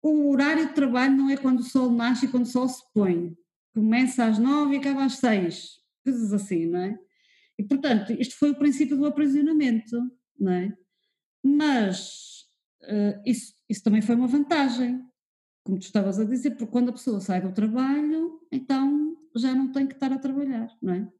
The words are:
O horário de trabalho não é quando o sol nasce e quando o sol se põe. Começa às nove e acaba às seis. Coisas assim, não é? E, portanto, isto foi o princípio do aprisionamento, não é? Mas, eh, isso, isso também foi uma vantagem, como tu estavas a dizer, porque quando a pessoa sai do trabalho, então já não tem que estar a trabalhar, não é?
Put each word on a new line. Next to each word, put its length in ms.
O 300
horário 340
de 80
trabalho 420
não 140
é 60
quando 240
o 40
sol 240
nasce 380
e 20
quando 160
o 40
sol 200
se 140
põe. 440
Começa 520
às 120
nove 380
e 40
acaba 260
às 100
seis. 640
Coisas 300
assim, 340
não 140
é? 180
E, 60
portanto, 500
isto 240
foi 140
o 80
princípio 380
do 100
aprisionamento, 920
não 120
é? 260
Mas, 1000
eh, 420
isso, 300
isso 160
também 180
foi 140
uma 100
vantagem, 800
como 140
tu 40
estavas 360
a 60
dizer, 280
porque 200
quando 160
a 40
pessoa 280
sai 200
do 120
trabalho, 880
então 680
já 180
não 160
tem 160
que 80
estar 180
a 60
trabalhar, 500
não 120
é? 260